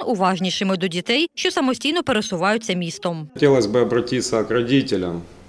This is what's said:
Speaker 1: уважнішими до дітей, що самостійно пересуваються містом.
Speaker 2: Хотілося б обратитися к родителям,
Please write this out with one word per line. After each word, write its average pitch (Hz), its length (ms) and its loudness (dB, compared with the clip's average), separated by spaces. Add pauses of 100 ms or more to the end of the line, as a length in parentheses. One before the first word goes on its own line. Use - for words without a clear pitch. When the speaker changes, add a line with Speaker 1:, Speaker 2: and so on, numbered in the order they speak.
Speaker 1:
уважнішими 190 680 0
до 185 120 0
дітей, 233 460 -2
що - 160 -2
самостійно 302 520 0
пересуваються 214 680 -2
містом. 165 600 -6
Speaker 2:
Хотілося 135 340 4
б 110 80 0
обратитися 117 680 0
к 110 100 -2
родителям, 113 680 0 (260)